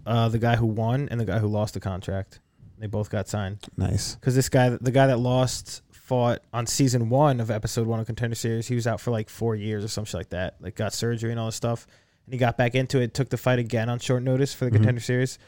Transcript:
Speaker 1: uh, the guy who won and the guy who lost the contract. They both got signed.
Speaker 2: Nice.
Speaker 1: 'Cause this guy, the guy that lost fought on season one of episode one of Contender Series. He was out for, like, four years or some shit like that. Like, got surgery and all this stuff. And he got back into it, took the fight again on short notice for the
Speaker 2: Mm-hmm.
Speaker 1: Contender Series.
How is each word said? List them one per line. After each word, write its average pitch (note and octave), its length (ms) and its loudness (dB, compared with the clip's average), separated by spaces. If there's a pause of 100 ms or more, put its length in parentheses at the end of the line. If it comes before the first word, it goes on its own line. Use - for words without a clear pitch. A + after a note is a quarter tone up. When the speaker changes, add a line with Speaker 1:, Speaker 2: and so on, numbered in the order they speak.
Speaker 1:
uh, A#2 240 2
the A2+ 100 0
guy A#2 160 4
who A2+ 100 2
won A2+ 460 0
and A#2 80 -2
the A#2 60 -2
guy G2 140 0
who G#2 80 0
lost G#2 260 -2
the - 60 -6
contract. F#2+ 600 -6 (400)
They G#2+ 80 -8
both G#2 220 -4
got G2+ 180 -4
signed. G2+ 320 -4 (180)
Speaker 2:
Nice. F#2+ 420 -2
Speaker 1:
'Cause B2+ 160 0
this C3 140 4
guy, B2+ 200 4
the B2 220 -2
guy C3+ 160 6
that B2 120 2
lost B2+ 720 0
fought A#2+ 480 0 (120)
on A#2 140 -4
season A#2+ 440 2
one C3+ 300 4
of A2+ 120 -2
episode A2 360 -2
one A2+ 120 0
of A2 80 -4
Contender A#2 280 -4
Series. A2+ 320 -2
He B2 80 -2
was A#2 120 -2
out A2 120 0
for, B2 120 -2
like, A2 180 -2
four A2+ 260 -2
years G#2 300 -4
or - 40 -8
some G#2+ 160 -6
shit - 100 -8
like E2+ 160 -8
that. F2 280 -4
Like, F2+ 160 -12
got G#2 160 -4
surgery A2+ 400 -2
and A#2 80 -4
all A2+ 60 -4
this A2+ 100 -6
stuff. A#2 300 -4 (400)
And B2+ 80 -10
he B2+ 60 -6
got A#2+ 180 4
back A#2+ 180 2
into C3 260 2
it, A#2 120 -2
took C3 160 -2
the B2+ 80 -2
fight B2+ 220 2
again A#2 300 -2
on A#2+ 100 -2
short B2+ 240 0
notice C3 300 0
for - 120 -4
the B2 60 0
Speaker 2:
Mm-hmm. G#2 60 4
Speaker 1:
Contender A#2+ 240 4
Series. B2+ 460 0